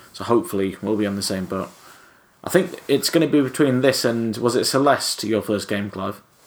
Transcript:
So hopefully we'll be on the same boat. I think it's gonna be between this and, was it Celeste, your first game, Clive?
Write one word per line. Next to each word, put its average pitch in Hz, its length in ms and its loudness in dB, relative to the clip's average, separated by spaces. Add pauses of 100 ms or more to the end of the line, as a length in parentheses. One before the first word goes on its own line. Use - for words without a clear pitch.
(140)
So 101 100 -10
hopefully 98 580 0
we'll 104 140 -2
be 104 120 0
on 101 100 -4
the 98 60 -4
same 95 220 -4
boat. 92 240 -6 (760)
I - 80 -10
think - 360 2
it's - 220 0
gonna 160 180 2
be 147 140 4
between 131 400 2
this 131 240 2
and, 113 320 0
was 120 180 0
it - 100 2
Celeste, 135 600 0
your 104 160 0
first 104 260 -2
game, 101 220 -4
Clive? 95 320 -8 (260)